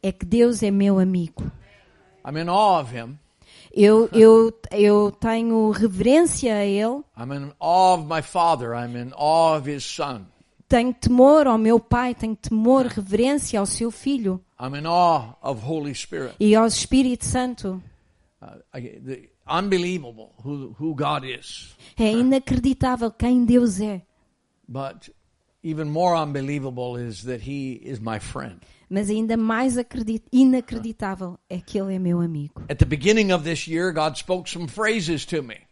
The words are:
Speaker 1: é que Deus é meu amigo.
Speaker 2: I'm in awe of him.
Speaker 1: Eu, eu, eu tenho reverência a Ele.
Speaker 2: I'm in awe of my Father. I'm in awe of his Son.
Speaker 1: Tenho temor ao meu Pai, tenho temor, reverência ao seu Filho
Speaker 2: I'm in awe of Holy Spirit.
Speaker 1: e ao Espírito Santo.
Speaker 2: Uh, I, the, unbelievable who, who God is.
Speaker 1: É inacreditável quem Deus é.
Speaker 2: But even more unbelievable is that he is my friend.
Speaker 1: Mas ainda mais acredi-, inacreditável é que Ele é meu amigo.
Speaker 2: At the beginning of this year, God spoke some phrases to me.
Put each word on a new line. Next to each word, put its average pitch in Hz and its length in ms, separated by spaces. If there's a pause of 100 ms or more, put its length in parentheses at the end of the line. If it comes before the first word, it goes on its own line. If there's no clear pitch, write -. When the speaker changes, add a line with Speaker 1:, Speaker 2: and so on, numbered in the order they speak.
Speaker 1:
é 196 100
que - 140
Deus 233 360
é 214 80
meu 196 300
amigo. 185 520 (720)
Speaker 2:
I'm 143 120
in 165 100
awe 185 360
of 123 120
him. 120 220 (560)
Speaker 1:
Eu, 214 400
eu, 226 400 (180)
eu 208 400
tenho 226 600
reverência 220 840
a 208 80
Ele. 214 400 (140)
Speaker 2:
I'm 127 160
in 143 260
awe 180 400
of 151 80
my 160 140
Father. 147 520
I'm 120 220
in 120 200
awe 160 420
of 143 120
his 143 140
Son. 131 440 (420)
Speaker 1:
Tenho 247 240
temor 269 540
ao 233 100
meu 220 220
Pai, 240 360
tenho 220 200
temor, 240 500
reverência 226 760
ao 196 60
seu 226 260
Filho 220 480 (200)
Speaker 2:
I'm 131 180
in 147 80
awe 165 560
of 123 240
Holy 147 280
Spirit. 135 460
Speaker 1:
e 214 160
ao 220 120
Espírito 254 580
Santo. 233 560 (600)
Speaker 2:
Uh, - 180 (140)
I, 135 80 (220)
the, 131 260 (180)
unbelievable 175 840 (100)
who, 139 360
who 156 160
God 143 300
is. - 500 (220)
Speaker 1:
É 220 140
inacreditável 254 1000
quem 247 320
Deus 233 380
é. 208 200 (680)
Speaker 2:
But 135 420 (540)
even 156 220
more 170 300
unbelievable 135 800
is 117 280
that 123 180
he 131 420
is 127 160
my 110 200
friend. 120 380 (320)
Speaker 1:
Mas 196 200
ainda 220 260
mais 233 420
acredi-, 226 440 (100)
inacreditável 226 1080 (100)
é 180 100
que 202 200
Ele 190 160
é 185 40
meu 175 220
amigo. 151 480
Speaker 2:
At 147 80
the - 80
beginning 196 460
of 175 120
this 160 240
year, 165 240
God 156 240
spoke 185 340
some 170 180
phrases 190 580
to 165 160
me. 113 160 (140)